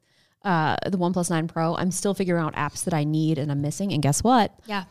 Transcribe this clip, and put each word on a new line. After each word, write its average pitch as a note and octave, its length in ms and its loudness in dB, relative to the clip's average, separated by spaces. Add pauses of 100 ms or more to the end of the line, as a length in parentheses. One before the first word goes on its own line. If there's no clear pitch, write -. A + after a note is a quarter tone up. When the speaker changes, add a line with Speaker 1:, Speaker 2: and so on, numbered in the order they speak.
(440)
Speaker 1:
uh, D#3 320 2 (140)
the F#3+ 80 0
One F3 160 2
Plus F3 160 0
Nine E3 180 0
Pro, E3 260 0
I'm F#3 160 0
still G3 240 -2
figuring F3 280 0
out D#3 120 -2
apps - 300 -6
that F3 80 -2
I D3+ 120 2
need D#3 340 0
and D3+ 120 -4
I'm C#3+ 120 -2
missing. E3 300 -4
And C#3+ 100 0
guess C#3 200 2
what? A#3 300 4 (140)
Speaker 2:
Yeah. G3+ 240 -6